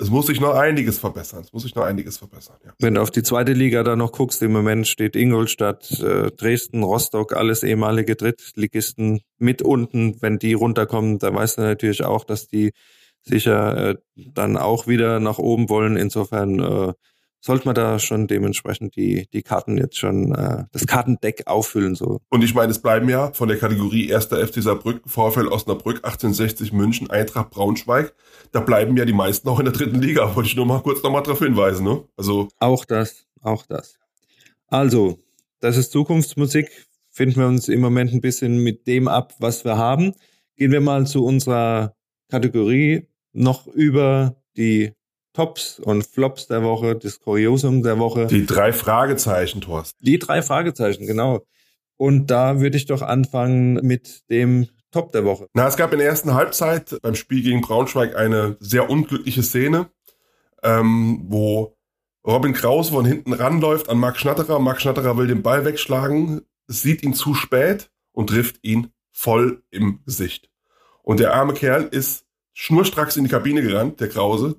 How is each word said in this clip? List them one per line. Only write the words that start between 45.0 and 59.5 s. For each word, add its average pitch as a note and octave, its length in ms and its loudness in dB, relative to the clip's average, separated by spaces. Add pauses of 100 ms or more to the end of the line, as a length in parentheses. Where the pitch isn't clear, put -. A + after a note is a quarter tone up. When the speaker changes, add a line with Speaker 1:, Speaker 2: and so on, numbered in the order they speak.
Speaker 2:
Tops - 440 -4
und G#2+ 260 -2
Flops C3+ 400 -4
der A2+ 160 -2
Woche, A2+ 320 0
das G#2 240 -10
Kuriosum B2 640 2
der A2+ 160 0
Woche. A2+ 300 0
Speaker 1:
Die G2+ 180 2
drei G#2 260 2
Fragezeichen, A2 880 0
Thorsten. E2 400 -10
Speaker 2:
Die C3 200 2
drei C#3 220 -2
Fragezeichen, A#2 640 -2
genau. A#2 360 0 (520)
Und C#3 320 2
da C3 320 2
würde C#3 160 2
ich C#3 100 -4
doch C#3 160 -2
anfangen B2+ 800 0
mit - 460 -4
dem B2 380 2 (240)
Top - 180 -2
der G#2+ 140 0
Woche. G2 280 -2
Speaker 1:
Na, A#2+ 140 2
es C#3 100 0
gab E3 160 0
in D3+ 60 2
der C#3+ 80 2
ersten D#3 280 0
Halbzeit D#3+ 680 -2
beim A2 140 -2
Spiel C3 260 -2
gegen A#2+ 200 2
Braunschweig A#2+ 520 0
eine G#2+ 460 0
sehr A2+ 280 0
unglückliche C3 540 -2
Szene, D3+ 480 0 (720)